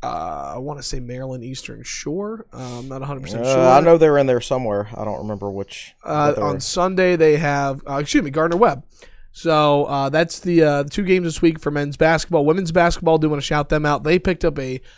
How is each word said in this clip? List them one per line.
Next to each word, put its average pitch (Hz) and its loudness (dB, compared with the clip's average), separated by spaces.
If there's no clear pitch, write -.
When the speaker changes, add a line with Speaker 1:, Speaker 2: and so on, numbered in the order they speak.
Speaker 1:
uh, 78 -8
I - -12
wanna 139 -12
say 139 -8
Maryland 127 -10
Eastern 120 -14
Shore. 208 -10
Uh, 123 -12
I'm 131 -12
not 131 -12
a 135 -10
hundred 139 -10
percent 123 -6
Speaker 2:
Uh, 135 2
Speaker 1:
sure. 131 4
Speaker 2:
I 127 10
know 165 6
they're 156 6
in 139 2
there 123 2
somewhere. 110 -4
I - -10
don't 104 -6
remember 101 -6
which, - -10
Speaker 1:
Uh, 147 0
Speaker 2:
but 143 0
they're - -2
Speaker 1:
on 139 -2
Sunday 180 0
they 156 6
have, 139 -2
uh, 139 -6
excuse 151 -2
me, 143 -6
Gardner 160 0
Webb. 208 2
So, 151 2
uh, 139 -2
that's 160 0
the, 175 4
uh, 143 2
the 147 -10
two 202 -4
games 185 2
this 165 -6
week 165 2
for 151 -4
men's 147 -4
basketball. 160 2
Women's 165 0
basketball, 170 4
do 156 2
wanna 147 -4
shout 147 -2
them 151 0
out. 147 0
They 165 2
picked 180 -4
up 151 0
a, 131 -8